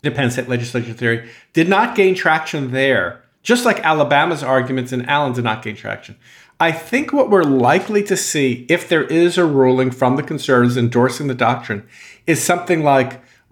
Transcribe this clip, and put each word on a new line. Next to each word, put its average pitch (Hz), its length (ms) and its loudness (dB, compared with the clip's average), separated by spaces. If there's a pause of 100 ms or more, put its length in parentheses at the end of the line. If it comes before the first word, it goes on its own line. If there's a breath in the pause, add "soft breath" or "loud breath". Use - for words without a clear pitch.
independent 131 300 -2
state 123 160 -6
legislature 120 420 -6
theory 117 380 -4 (240 loud breath)
did 170 160 2
not 226 260 0
gain 190 200 4
traction 160 560 -2
there, 127 520 0 (200)
just 240 200 0
like 220 160 0
Alabama's 151 640 0
arguments 131 480 -2
in 123 140 -6
Allen 143 260 -2
did 120 140 -4
not 110 160 -4
gain 107 160 -12
traction. 107 400 -12 (420 soft breath)
I 165 140 2
think 262 400 -4
what 269 160 2
we're 196 140 4
likely 151 600 2
to 196 140 -2
see, 123 500 -2
if 170 220 -2
there 160 160 2
is 170 320 2
a 180 80 4
ruling 131 460 2
from 127 260 0
the 147 60 -4
conservatives 127 520 2
endorsing 127 520 0
the 135 60 -4
doctrine, 120 500 -2 (440 loud breath)
is 156 160 0
something 175 400 0
like 135 380 2 (300 soft breath)